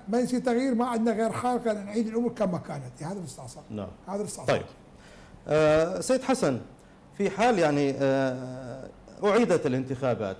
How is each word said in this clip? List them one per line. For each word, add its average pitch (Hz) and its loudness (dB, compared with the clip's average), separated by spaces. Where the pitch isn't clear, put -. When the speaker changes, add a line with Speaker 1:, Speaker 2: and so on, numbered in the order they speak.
Speaker 1:
ما 233 2
يصير 247 2
تغيير، 247 2
ما 233 2
عندنا 226 2
غير 226 0
حال، 247 0
خلينا 214 -2
نعيد 208 -2
الأمور 233 0
كما 185 -2
كانت. 139 -10
هذا 190 -6
الاستعصاء. 143 -14
Speaker 2:
نعم. 104 -6
Speaker 1:
هذا 202 -6
الاستعصاء. - -2
Speaker 2:
طيب. 92 -4
آه، 156 4
سيد 254 0
حسن، 156 0
في 196 0
حال 220 2
يعني، 143 2
آه، 131 -2
أعيدت 196 4
الانتخابات، 127 -2